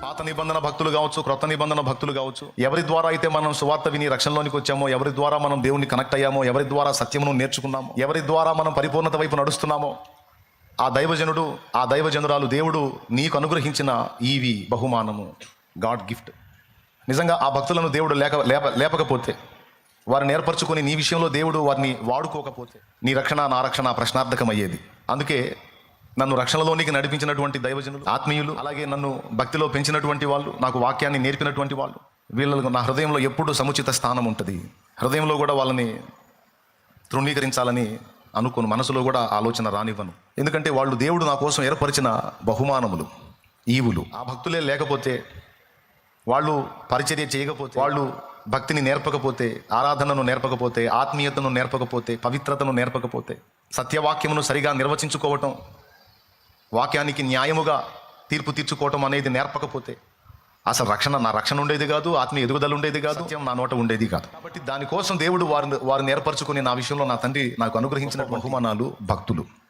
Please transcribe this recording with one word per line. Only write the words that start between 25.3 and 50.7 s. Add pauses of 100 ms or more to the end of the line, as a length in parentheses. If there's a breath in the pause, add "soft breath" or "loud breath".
నన్ను
రక్షణలోనికి
నడిపించినటువంటి
దైవజనులు,
ఆత్మీయులు,
అలాగే
నన్ను (100)
భక్తిలో
పెంచినటువంటి
వాళ్ళు,
నాకు
వాక్యాన్ని
నేర్పినటువంటి
వాళ్ళు, (360)
వీళ్ళకు
నా
హృదయంలో
ఎప్పుడు
సముచిత
స్థానం
ఉంటుంది. (300)
హృదయంలో
కూడా
వాళ్ళని (1120)
తృణీకరించాలని (360)
అనుకోను,
మనసులో
కూడా
ఆలోచన
రానివ్వను. (240)
ఎందుకంటే
వాళ్ళు
దేవుడు
నా
కోసం
ఏర్పరిచిన (140)
బహుమానములు, (600)
ఈవులు. (100)
ఆ
భక్తులే
లేకపోతే, (1040)
వాళ్ళు (240)
పరిచర్య
చేయకపోతే,
వాళ్ళు (340)
భక్తిని
నేర్పకపోతే, (100)
ఆరాధనను
నేర్పకపోతే,